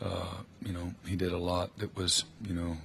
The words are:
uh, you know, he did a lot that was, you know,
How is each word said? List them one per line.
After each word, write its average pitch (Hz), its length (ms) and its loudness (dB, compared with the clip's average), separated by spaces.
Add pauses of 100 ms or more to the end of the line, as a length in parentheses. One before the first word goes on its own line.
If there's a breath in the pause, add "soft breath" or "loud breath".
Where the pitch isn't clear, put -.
uh, 90 360 -2 (260)
you 101 100 -2
know, 87 200 -4 (120)
he 92 100 0
did 90 160 2
a 87 60 2
lot 90 400 2
that 101 180 -4
was, 92 300 4 (180)
you 92 100 -2
know, 85 320 0